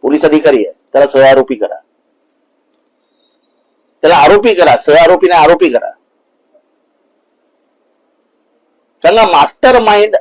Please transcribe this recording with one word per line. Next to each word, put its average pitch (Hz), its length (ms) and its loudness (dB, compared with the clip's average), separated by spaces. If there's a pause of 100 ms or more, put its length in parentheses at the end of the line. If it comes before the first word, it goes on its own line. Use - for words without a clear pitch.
पोलीस 147 220 -4
अधिकारी 151 320 0
आहे, 104 160 -4 (200)
त्याला 139 140 0
सहआरोपी 135 480 2
करा, 104 220 -10 (2250)
त्याला 170 140 2
आरोपी 208 380 2
करा, 160 220 2
सहआरोपीने 170 580 0
आरोपी 165 380 2
करा. - 180 -6 (3250)
सांगा, 208 180 0 (100)
मास्टर 233 500 0
माइंड 208 380 -2